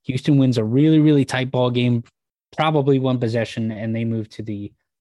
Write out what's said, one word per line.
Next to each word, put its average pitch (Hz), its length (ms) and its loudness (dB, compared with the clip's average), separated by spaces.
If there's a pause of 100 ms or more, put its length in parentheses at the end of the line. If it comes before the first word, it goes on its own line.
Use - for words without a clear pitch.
Houston 127 340 0
wins 127 200 2
a 110 60 0
really, 151 360 4
really 147 240 4
tight 127 260 -4
ball 123 200 0
game, 123 340 0 (500)
probably 147 440 2
one 127 200 -2
possession, 113 540 -4
and 113 240 -6
they 113 80 -4
move 113 260 -4
to - 120 -14
the, 104 300 -10 (280)